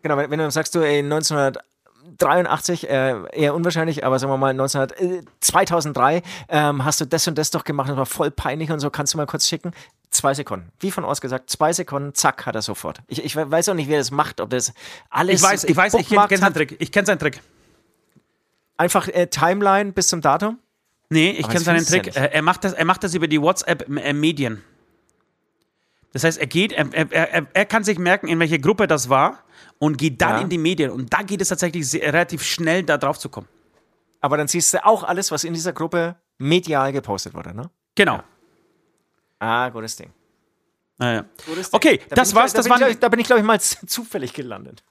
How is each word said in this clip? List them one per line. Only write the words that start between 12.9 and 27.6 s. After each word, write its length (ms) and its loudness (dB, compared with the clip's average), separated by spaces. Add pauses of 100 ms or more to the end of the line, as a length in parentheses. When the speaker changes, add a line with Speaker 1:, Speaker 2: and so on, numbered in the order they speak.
Speaker 1:
Ich, 160 -8
ich 140 -6
we-, 120 -4
weiß 200 0
auch 40 0
nicht, 160 -4
wie 40 2
er 60 2
das 120 -4
macht, 300 -2
ob 80 -6
das 240 -2 (360)
alles 260 2
Speaker 2:
Ich 60 2
weiß, 220 2
ich 120 2
weiß, 180 2
ich 60 4
kenn, 100 0
Speaker 1:
gebookmarkt 200 6
Speaker 2:
kenn 100 4
seinen 100 4
Speaker 1:
hat. 60 -4
Speaker 2:
Trick. 240 -2
Ich 120 -6
kenn 140 2
seinen 140 2
Trick. 220 -2 (1400)
Speaker 1:
Einfach, 280 2
äh, 200 2
Timeline 640 2
bis 160 0
zum 140 -2
Datum? 380 2 (500)
Speaker 2:
Nee, 220 4
ich 140 -4
Speaker 1:
Aber 80 -2
Speaker 2:
kenn 20 0
Speaker 1:
das 100 2
Speaker 2:
seinen 120 4
Speaker 1:
findest 160 0
du 40 4
ja 60 2
Speaker 2:
Trick. 120 -8
Speaker 1:
nicht. 160 0
Speaker 2:
Äh, 40 -4
er 80 2
macht 200 2
das, 100 -2
er 120 0
macht 180 0
das 120 -4
über 120 0
die 140 2
WhatsApp, 480 0
äh, 240 -4
Medien. 480 0 (1500)
Das 100 -4
heißt, 160 2
er 80 -4
geht, 240 0
er, 220 -2
er, 180 -2
er, 420 0
er 120 2